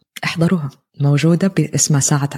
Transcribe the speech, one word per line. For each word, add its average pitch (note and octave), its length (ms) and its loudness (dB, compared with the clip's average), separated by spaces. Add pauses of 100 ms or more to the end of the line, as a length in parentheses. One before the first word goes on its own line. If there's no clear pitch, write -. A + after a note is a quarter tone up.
(240)
احضروها. E3 460 -2 (320)
موجودة D#3 460 2
ب-، F#3+ 120 -2
اسمها D3 400 0
ساعة C#3+ 380 0